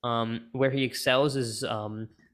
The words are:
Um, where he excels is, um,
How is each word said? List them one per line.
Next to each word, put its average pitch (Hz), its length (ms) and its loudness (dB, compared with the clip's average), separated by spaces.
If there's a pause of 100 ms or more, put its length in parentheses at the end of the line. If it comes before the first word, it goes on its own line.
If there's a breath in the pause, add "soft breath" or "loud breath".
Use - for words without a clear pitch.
Um, 117 500 0
where 131 180 2
he 135 120 0
excels 131 540 2
is, 117 260 -2
um, 107 460 -4 (260 soft breath)